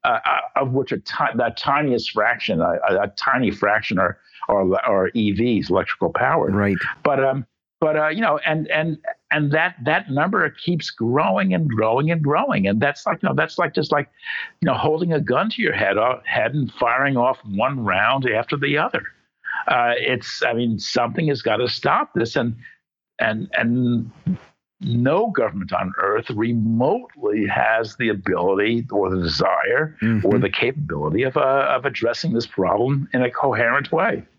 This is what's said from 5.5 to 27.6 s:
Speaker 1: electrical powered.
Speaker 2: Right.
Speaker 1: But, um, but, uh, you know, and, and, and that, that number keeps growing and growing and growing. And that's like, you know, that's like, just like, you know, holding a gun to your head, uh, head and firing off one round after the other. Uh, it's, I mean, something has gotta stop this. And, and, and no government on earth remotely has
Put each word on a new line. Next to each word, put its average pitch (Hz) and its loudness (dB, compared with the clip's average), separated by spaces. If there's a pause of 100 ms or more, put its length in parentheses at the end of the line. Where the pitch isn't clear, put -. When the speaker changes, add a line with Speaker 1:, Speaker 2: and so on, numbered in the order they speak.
Speaker 1:
electrical 95 0
powered. 131 0
Speaker 2:
Right. 175 2 (260)
Speaker 1:
But, 135 2
um, 135 0 (340)
but, 156 2
uh, 156 0
you 175 -4
know, 156 0
and, 156 -2
and, 156 -2 (320)
and 147 0
that, 170 0 (100)
that 151 0
number 170 0
keeps - -4
growing 117 0
and 87 0
growing 117 2
and 165 0
growing. 147 0
And 104 2
that's 143 0
like, 190 -4
you 151 0
know, 135 0
that's 151 -2
like, 170 0
just 180 -2
like, - 0 (540)
you - 0
know, 107 2
holding 160 0
a 147 2
gun 131 0
to 220 -6
your 170 0
head, 98 2
uh, 123 2
head 120 -2
and 139 -2
firing 131 0
off 123 2
one 117 -2
round 113 2
after 113 -2
the 143 0
other. 185 -2 (680)
Uh, 120 2
it's, 127 -4
I 123 0
mean, 117 0
something 123 -2
has 131 -2
gotta 113 0
stop 185 0
this. 117 -2
And, 117 0 (640)
and, 110 -2
and 120 0 (680)
no 135 2
government 101 -2
on 92 -2
earth 104 -2
remotely 113 0
has 113 0